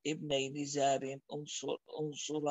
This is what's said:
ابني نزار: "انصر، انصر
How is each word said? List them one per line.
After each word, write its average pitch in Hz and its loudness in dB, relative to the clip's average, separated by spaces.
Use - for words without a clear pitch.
ابني 143 2
نزار: 139 2
"انصر، 147 -4
انصر 151 -2